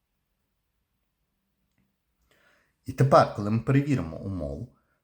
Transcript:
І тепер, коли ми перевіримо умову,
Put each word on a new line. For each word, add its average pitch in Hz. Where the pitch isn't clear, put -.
І -
тепер, 135
коли 104
ми 113
перевіримо 135
умову, 85